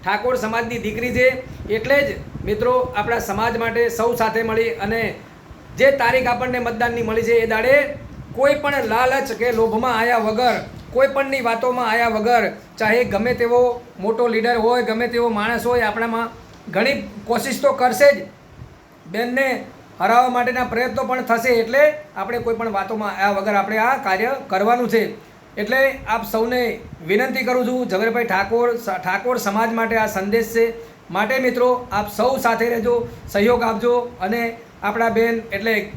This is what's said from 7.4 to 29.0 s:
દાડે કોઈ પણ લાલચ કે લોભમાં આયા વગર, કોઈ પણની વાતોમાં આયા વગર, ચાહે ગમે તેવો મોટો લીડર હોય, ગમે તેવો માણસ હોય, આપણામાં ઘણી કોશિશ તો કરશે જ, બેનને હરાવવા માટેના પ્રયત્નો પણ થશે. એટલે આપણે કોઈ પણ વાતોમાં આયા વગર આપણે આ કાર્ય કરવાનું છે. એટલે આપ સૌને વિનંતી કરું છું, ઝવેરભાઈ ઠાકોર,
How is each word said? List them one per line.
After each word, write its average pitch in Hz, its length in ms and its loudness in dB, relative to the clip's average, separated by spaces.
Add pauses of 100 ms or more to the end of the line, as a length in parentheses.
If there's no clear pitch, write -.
દાડે 226 280 4 (600)
કોઈ 277 200 4
પણ 285 300 -2
લાલચ 254 480 0
કે 233 200 -2
લોભમાં 226 460 2
આયા 233 200 2
વગર, 220 380 2 (360)
કોઈ 269 160 4
પણની 269 320 -2
વાતોમાં 233 500 0
આયા 233 180 2
વગર, 220 360 2 (340)
ચાહે 220 260 2
ગમે 220 300 -2
તેવો 240 480 2 (180)
મોટો 226 280 0
લીડર 226 280 0
હોય, 233 260 2
ગમે 226 260 -2
તેવો 233 200 0
માણસ 220 380 -2
હોય, 240 160 2
આપણામાં 226 460 -2 (420)
ઘણી 220 320 0 (220)
કોશિશ 233 380 -4
તો 277 100 4
કરશે 247 400 4
જ, 196 100 -2 (840)
બેનને 240 580 -2 (360)
હરાવવા 233 280 4
માટેના 247 360 0
પ્રયત્નો 247 400 -2
પણ 254 180 -2
થશે. 226 260 0
એટલે 254 460 4 (220)
આપણે 240 220 -4
કોઈ 233 160 -2
પણ 226 140 -4
વાતોમાં 202 480 -4
આયા 196 140 2
વગર 202 240 0
આપણે 202 240 2
આ 233 180 2
કાર્ય 214 400 0 (120)
કરવાનું 226 400 2
છે. 220 140 2 (540)
એટલે 262 500 2
આપ 214 180 -2
સૌને 233 560 -2 (260)
વિનંતી 254 380 0
કરું 247 220 2
છું, 254 220 0
ઝવેરભાઈ 226 360 0
ઠાકોર, 202 440 0 (360)